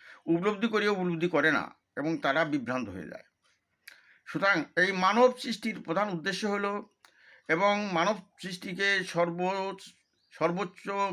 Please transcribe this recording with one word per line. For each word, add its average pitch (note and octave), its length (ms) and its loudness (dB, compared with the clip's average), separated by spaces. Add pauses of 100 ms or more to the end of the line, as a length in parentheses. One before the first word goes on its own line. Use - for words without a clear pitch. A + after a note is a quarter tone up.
(260)
উপলব্ধি F#3+ 420 2
করিয়াও G#3 260 2
উপলব্ধি F3 360 0
করে D#3 220 4
না, G#2+ 240 -2 (220)
এবং D3+ 200 -2
তারা D3 280 0
বিভ্রান্ত B2+ 440 -4
হয়ে F#2 180 -10
যায়। - 160 -14 (1040)
সুতরাং F#3+ 380 2 (140)
এই F#3 140 4
মানব G3 460 4
সৃষ্টির A3 420 -6
প্রধান F#3+ 300 -2
উদ্দেশ্য F#3 380 -4
হলো, G3+ 420 -4 (580)
এবং G3+ 460 2
মানব F#3 240 2 (240)
সৃষ্টিকে F#3+ 600 -2
সর্ব-, F3+ 760 -2 (540)
সর্বোচ্চ F3 580 -4 (240)